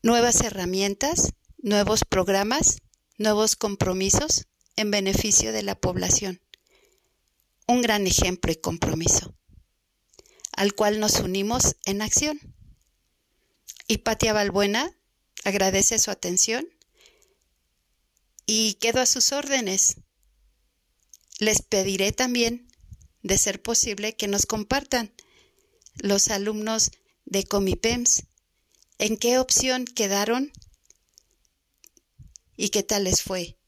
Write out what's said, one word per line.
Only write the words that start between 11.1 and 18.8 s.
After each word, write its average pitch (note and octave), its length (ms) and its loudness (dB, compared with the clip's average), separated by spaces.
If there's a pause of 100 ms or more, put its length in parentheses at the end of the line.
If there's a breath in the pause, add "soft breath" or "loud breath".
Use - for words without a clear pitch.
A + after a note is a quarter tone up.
unimos G3 640 -2
en G3 160 -2
acción. D4 400 -2 (1500)
Hipatia A3 440 0
Balbuena G3+ 640 0 (480)
agradece G3 540 2
su G#3+ 120 0
atención G3 560 -2 (1800 soft breath)
y A3 280 0
quedo A#3 280 0